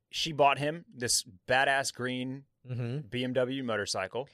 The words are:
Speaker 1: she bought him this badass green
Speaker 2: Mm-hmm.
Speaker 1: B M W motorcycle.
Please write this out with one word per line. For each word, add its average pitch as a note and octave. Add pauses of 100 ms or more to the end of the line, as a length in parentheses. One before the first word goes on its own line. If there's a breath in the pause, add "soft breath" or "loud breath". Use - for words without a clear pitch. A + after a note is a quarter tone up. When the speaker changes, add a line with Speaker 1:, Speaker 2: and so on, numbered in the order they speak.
Speaker 1:
she -
bought C#3
him D3+ (100)
this A#2+ (240)
badass C3+
green B2+ (260)
Speaker 2:
Mm-hmm. B2
Speaker 1:
B B2
M B2+
W C3
motorcycle. G#2+